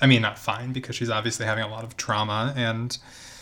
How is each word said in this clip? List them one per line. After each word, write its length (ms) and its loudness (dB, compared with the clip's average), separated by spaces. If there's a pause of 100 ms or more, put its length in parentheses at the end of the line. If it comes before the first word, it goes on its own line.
I 60 8
mean, 140 10
not 180 -2
fine, 320 -4
because 240 -6
she's 140 -2
obviously 360 -2
having 160 0
a 60 -2
lot 160 -10
of 120 -14
trauma 600 0
and 400 0 (460)